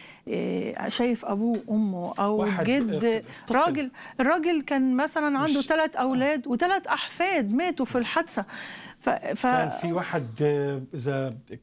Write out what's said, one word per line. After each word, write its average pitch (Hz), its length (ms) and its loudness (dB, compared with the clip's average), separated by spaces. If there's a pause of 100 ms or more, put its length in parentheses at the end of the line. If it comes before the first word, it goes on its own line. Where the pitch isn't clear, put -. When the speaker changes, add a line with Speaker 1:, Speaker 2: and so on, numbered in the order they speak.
(280)
Speaker 1:
آه، 180 640 -4
شايف 240 360 0
أبوه 220 420 0
وأمه، 196 520 0
أو 208 180 2
Speaker 2:
واحد، 202 280 2
Speaker 1:
جد، 233 400 2
Speaker 2:
آه، 220 180 2 (240)
طفل. 233 80 2
Speaker 1:
راجل، 285 360 2 (280)
الراجل 320 420 2
كان 262 340 2
مثلًا 294 440 0
عنده 285 200 2
Speaker 2:
مش 277 60 0
Speaker 1:
تلات 311 300 2
Speaker 2:
آه. - 40 -2
Speaker 1:
أولاد 262 480 2
وتلات 359 400 0
أحفاد 330 680 0
ماتوا 302 320 0
في - 120 -2
الحادثة. 240 480 0 (540)
ف-، - 100 -2
ف- - 380 0
Speaker 2:
كان 247 220 2
في 170 240 -2
واحد، 165 340 -2 (140)
آه، 143 400 2 (120)
إذا 135 440 -2 (260)